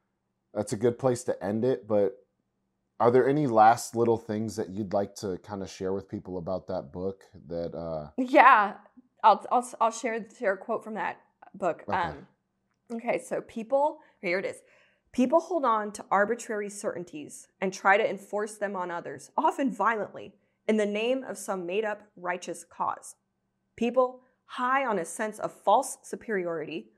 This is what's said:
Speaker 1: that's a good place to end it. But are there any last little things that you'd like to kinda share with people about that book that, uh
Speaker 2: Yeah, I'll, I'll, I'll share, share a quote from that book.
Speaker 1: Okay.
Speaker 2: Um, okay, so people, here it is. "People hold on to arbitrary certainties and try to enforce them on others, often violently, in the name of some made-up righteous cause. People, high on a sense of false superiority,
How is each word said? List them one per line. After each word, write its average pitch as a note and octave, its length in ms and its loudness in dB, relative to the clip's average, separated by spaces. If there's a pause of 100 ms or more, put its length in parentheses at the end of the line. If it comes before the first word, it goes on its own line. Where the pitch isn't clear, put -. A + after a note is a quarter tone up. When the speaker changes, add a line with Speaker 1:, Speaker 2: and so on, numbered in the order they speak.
(540)
Speaker 1:
that's G#2 180 -4
a A#2+ 60 -2
good A#2 200 2
place B2+ 280 0
to - 180 -4
end A2 220 -2
it. B2+ 200 -2
But G#2 320 2 (840)
are A#2 120 6
there B2 160 6
any D3 200 2
last A2+ 500 6
little A2+ 200 4
things G#2+ 380 -4
that F#2+ 140 -4
you'd F#2+ 240 -6
like G2+ 220 0
to F#2 240 -6
kinda G2 280 -8
share F#2+ 240 -6
with G2 160 -6
people F#2 300 -10
about F2+ 300 -6
that E2 260 -6
book F#2+ 300 -8 (240)
that, E2+ 280 -6
uh D#2+ 420 -8
Speaker 2:
Yeah, B3 580 6 (480)
I'll, G#3+ 280 6
I'll, B3 160 0 (140)
I'll A3+ 100 2
share, A3+ 340 -6 (140)
share G3+ 140 0
a F#3+ 40 -4
quote G#3 280 -6
from A3 80 -12
that F3 240 -6 (360)
book. F3 360 -4
Speaker 1:
Okay. F#3+ 80 0
Speaker 2:
Um, D#3 300 -6 (680)
okay, A#3 260 -2
so E3 220 -6
people, C#4 560 -2 (240)
here F3+ 180 0
it F#3+ 60 -4
is. - 160 -8 (500)
"People C4+ 300 4
hold E4 240 -4
on G#3+ 280 0
to - 180 -14
arbitrary G#3 580 0
certainties F3 800 -10 (120)
and F#3+ 140 -2
try G3 240 6
to A3 120 4
enforce G#3 480 -6
them G3+ 180 -4
on F3+ 160 -4
others, D3+ 440 -10
often D#4 360 2
violently, G3+ 640 -2 (320)
in A3 100 4
the G#3 80 4
name A3+ 400 0
of G3+ 120 -8
some F#3+ 280 -6
made-up G#3 380 -2 (120)
righteous F3+ 480 -6
cause. - 520 -6 (600)
People, B3+ 460 0 (240)
high C4 400 0
on G#3+ 140 0
a E3 40 -2
sense G#3+ 360 -6
of E3 120 -4
false - 520 2
superiority, E3+ 960 -6